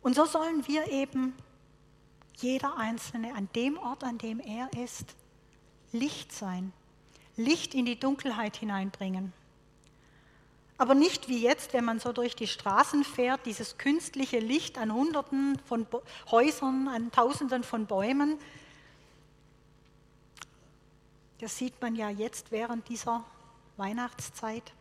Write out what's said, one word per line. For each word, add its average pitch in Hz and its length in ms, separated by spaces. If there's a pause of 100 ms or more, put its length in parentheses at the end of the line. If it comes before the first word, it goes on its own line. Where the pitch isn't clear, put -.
Und 254 140
so 311 100
sollen 320 400
wir 311 220
eben, 269 460 (1000)
jeder 262 420
Einzelne, 226 580
an 196 200
dem 269 240
Ort, 269 240
an 240 160
dem 226 220
er 240 320
ist, - 420 (800)
Licht 262 400
sein, 185 400 (640)
Licht 262 360
in 254 120
die 233 160
Dunkelheit 240 560
hineinbringen. 190 760 (1400)
Aber 269 200
nicht 311 320
wie 247 120
jetzt, 240 320
wenn 240 120
man 226 160
so 240 120
durch 240 220
die 220 140
Straßen 277 560
fährt, 254 420
dieses 220 320
künstliche 269 600
Licht 262 360
an 220 160
Hunderten 277 760
von 226 180
Bo-, - 180 (300)
Häusern, 269 560
an 233 240
Tausenden 254 500
von 220 240
Bäumen. 277 540 (3000)
Das - 200
sieht 254 220
man 226 140
ja 220 140
jetzt 214 420
während 233 380
dieser 233 360 (520)
Weihnachtszeit 226 1040